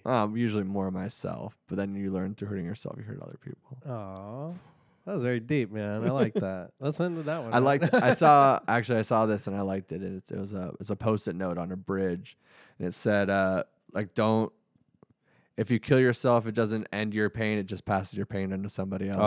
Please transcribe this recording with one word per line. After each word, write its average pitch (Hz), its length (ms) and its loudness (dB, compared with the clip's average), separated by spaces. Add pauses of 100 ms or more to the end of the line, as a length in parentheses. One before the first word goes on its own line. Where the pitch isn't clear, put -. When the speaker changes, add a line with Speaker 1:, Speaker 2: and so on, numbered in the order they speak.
Speaker 1:
Um, 110 320 0
usually 107 260 0
more 95 280 -2
myself, 92 760 -8
but - 80 -6
then 98 200 -4
you 98 160 -4
learn 95 240 -4
through 101 120 -8
hurting 98 180 -6
yourself, - 320 -10
you - 60 -14
hurt 107 180 -12
other - 220 -16
people. - 420 -16
Speaker 2:
Aw. 110 680 -10 (520)
That 185 100 -8
was 139 80 -2
very 123 180 0
deep, 123 300 -2
man. 107 340 -4
I - 60 2
like - 220 2
Speaker 1:
<laughs> - 20 -20
Speaker 2:
that. 95 440 -4
Let's 147 220 -2
end 175 160 -2
with 156 80 -8
that 151 180 -4
one, 113 100 -6
Speaker 1:
I 117 40 4
Speaker 2:
huh? 123 40 6
Speaker 1:
liked, 143 320 4
I 127 200 6
Speaker 2:
<laughs> - 0 -
Speaker 1:
saw, 143 460 8 (100)
actually, 117 300 2
I - 20 2
saw 110 240 2
this 107 220 0
and 98 100 -4
I 101 40 -2
liked 95 300 -4
it. 90 100 -6
It's, 95 300 -10
it 95 80 -6
was 98 140 -8
a, 90 260 -6
it's 101 120 -10
a 98 40 0
Post-it 104 400 0
note 90 220 -2
on 87 160 -4
a - 20 -6
bridge, 95 600 -4 (420)
and 90 80 -4
it 87 60 -4
said, 101 360 2
uh, 95 340 2 (300)
like, 101 200 -4
"Don't, 110 380 2 (1080)
if 110 120 -2
you 120 100 2
kill 131 200 4
yourself, 120 480 4
it 110 80 -4
doesn't 110 360 0
end 107 220 -2
your 107 160 2
pain. 107 280 -2
It 98 80 -2
just 95 200 -10
passes 95 300 0
your 98 100 -4
pain 95 280 -4
onto 98 160 -6
somebody 98 400 -6
Speaker 2:
Oh, 98 180 -2